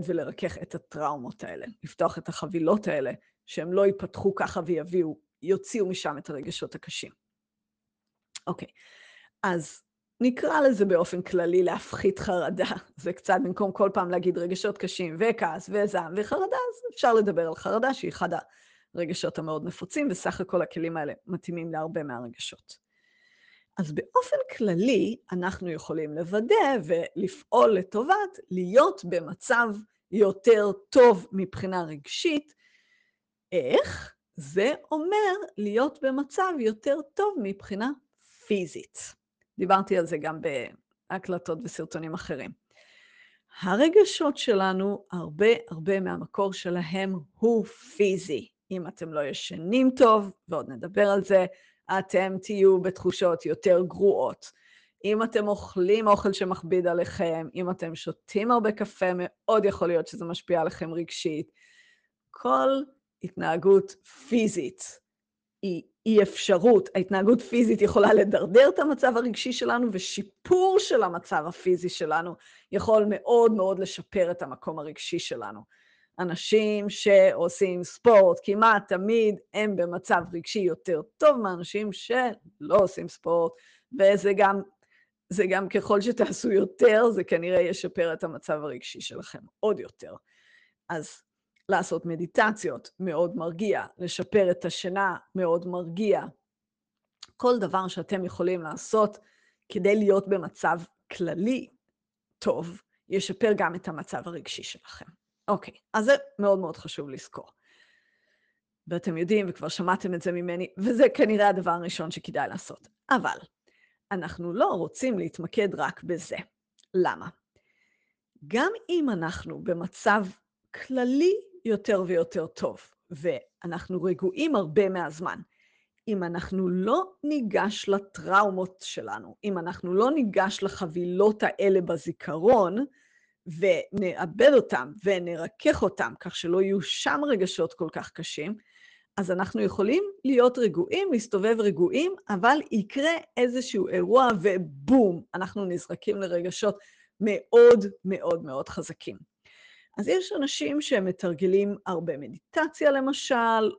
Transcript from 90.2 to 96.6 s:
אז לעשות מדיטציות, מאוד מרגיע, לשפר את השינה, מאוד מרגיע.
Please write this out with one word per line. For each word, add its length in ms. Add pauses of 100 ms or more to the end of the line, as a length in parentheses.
אז 340 (460)
לעשות 380
מדיטציות, 840 (100)
מאוד 360
מרגיע, 500 (120)
לשפר 520
את 140
השינה, 520 (180)
מאוד 320
מרגיע. 580 (1120)